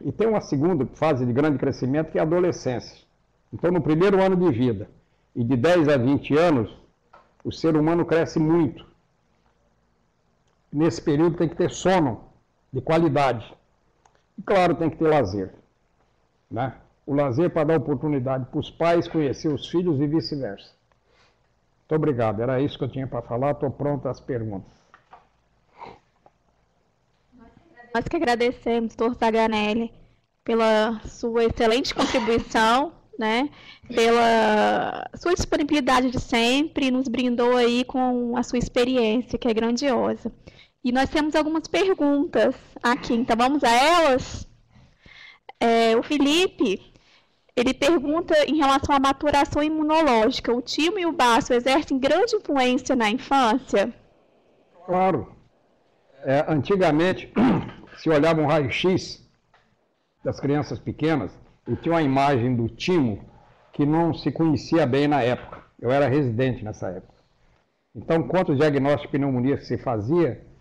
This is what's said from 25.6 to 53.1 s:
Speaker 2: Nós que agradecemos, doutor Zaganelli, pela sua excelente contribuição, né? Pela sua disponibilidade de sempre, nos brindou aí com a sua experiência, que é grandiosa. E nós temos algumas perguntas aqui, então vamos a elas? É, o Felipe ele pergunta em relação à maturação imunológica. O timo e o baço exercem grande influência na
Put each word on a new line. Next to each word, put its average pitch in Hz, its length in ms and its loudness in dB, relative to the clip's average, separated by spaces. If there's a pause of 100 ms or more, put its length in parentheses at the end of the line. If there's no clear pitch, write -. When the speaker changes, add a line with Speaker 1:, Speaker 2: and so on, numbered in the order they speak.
Speaker 2:
Nós 233 140 -4
que - 80 -4
agradecemos, 240 800 -2
doutor 240 240 -4
Zaganelli, 220 720 0 (500)
pela 220 640 0
sua 233 380 -2
excelente 226 500 0
contribuição, 240 1000 0 (240)
né? 233 320 0 (360)
Pela 226 1200 2 (100)
sua 349 180 -2
disponibilidade 277 760 0
de 254 80 -4
sempre, 262 720 0
nos 254 180 0
brindou 247 480 2
aí 240 280 2
com 247 540 -2
a 247 40 -2
sua 247 160 -4
experiência, 240 800 0
que - 80 -6
é 233 60 2
grandiosa. 226 800 -2 (500)
E 254 100 -2
nós 262 180 0
temos 302 240 -2
algumas 311 340 0
perguntas 285 840 0 (280)
aqui, 240 300 -2
então 233 240 0
vamos 262 260 0
a 240 80 4
elas? 269 800 2 (1120)
É, 226 360 2
o 247 60 2
Felipe 294 880 -2 (640)
ele 254 200 0
pergunta 302 600 0 (120)
em 269 100 0
relação 285 380 2
à 277 40 4
maturação 285 640 0
imunológica. 302 880 2
O 240 100 -2
timo 339 360 -2
e 349 80 -2
o 320 60 0
baço 254 400 2
exercem 269 460 0
grande 320 380 2
influência 254 600 0
na 220 140 0